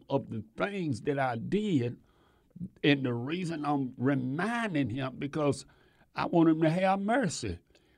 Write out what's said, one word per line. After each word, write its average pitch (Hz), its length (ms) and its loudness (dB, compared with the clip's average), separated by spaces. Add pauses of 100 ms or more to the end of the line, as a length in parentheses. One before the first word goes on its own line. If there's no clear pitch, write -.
of 117 200 -2
the 113 140 -6 (140)
things 180 440 -2
that 139 180 -2
I 127 180 0
did. 147 600 0 (840)
And 143 220 4
the 123 80 0
reason 156 520 -4
I'm 139 320 0
reminding 143 920 0
him, 127 280 -6
because 147 480 -2 (500)
I 143 120 -2
want 165 220 6
him 160 120 4
to 160 80 4
have 190 320 2
mercy. 196 580 -2 (380)